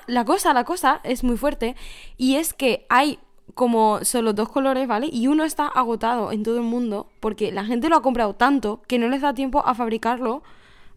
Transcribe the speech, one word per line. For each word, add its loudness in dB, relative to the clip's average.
la 0
cosa, 2
la 2
cosa 0
es -4
muy 2
fuerte. -2
Y 2
es -2
que 0
hay 2
como 2
solo 0
dos -2
colores, 0
¿vale? -2
Y -2
uno 4
está -2
agotado -2
en -4
todo 0
el -2
mundo -4
porque -4
la -6
gente -2
lo 4
ha 2
comprado 0
tanto 2
que 2
no 2
les 0
da 0
tiempo 0
a 2
fabricarlo -2